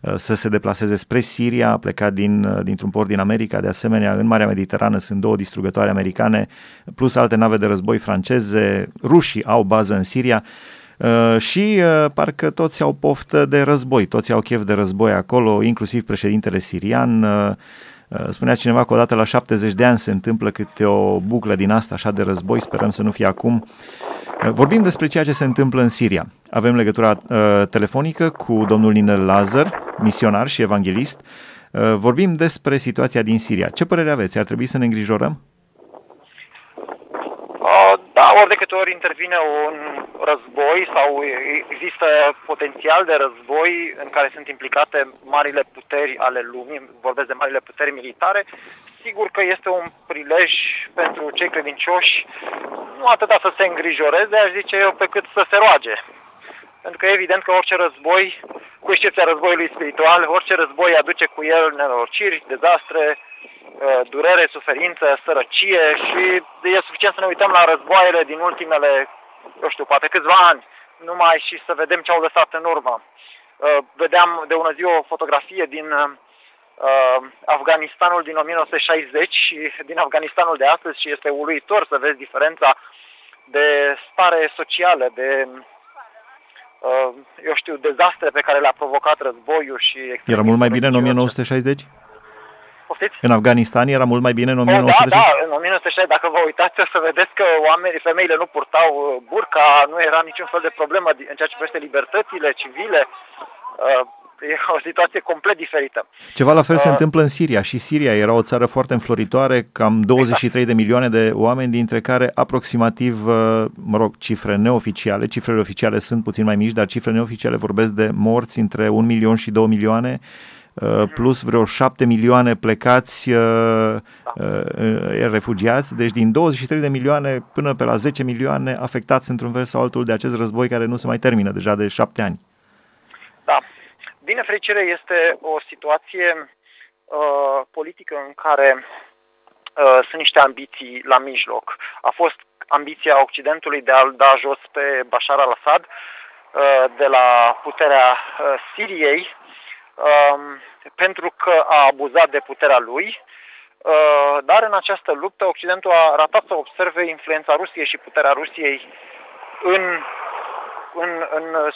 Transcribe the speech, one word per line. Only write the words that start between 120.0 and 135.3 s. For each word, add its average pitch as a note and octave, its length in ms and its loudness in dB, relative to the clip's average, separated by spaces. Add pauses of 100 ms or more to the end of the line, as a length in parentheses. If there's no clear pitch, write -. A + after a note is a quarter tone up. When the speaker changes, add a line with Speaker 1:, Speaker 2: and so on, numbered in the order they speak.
Speaker 1:
uh, G#2+ 140 -6
Speaker 2:
Mhm. G#2+ 260 0
Speaker 1:
plus B2 280 0
vreo A#2 220 2
șapte C3 400 0
milioane A#2+ 500 4
plecați, B2 760 0
uh, A#2+ 60 2
Speaker 2:
Da. A2+ 960 0
Speaker 1:
uh, - 260 -6 (180)
uh, A2 540 -2
refugiați. A#2 640 -2
Deci A#2 140 0
din A2+ 220 2
douăzeci D3 280 0
și C3 60 -8
trei D#3 140 -2
de D3 80 -2
milioane C#3 500 -2 (160)
până C#3 200 -2
pe B2+ 100 -4
la A#2+ 120 0
zece C#3 260 -4
milioane C3 580 -4
afectați B2+ 500 -4
într-un A#2+ 220 -6
fel B2+ 120 -2
sau A#2+ 180 -4
altul B2 220 -2
de A2+ 80 -2
acest A#2+ 240 -4
război A2+ 320 -2
care A#2 160 -2
nu A#2+ 120 -4
se A#2 100 -8
mai A#2+ 120 -4
termină A2 320 2
deja G2 240 -2
de G#2 140 -2
șapte - 340 -4
ani. F2+ 180 -6 (1040)
Speaker 2:
Da. D3 140 2 (600)
Din D#3 180 -6
nefericire, G#3 440 -4
este E3+ 600 -2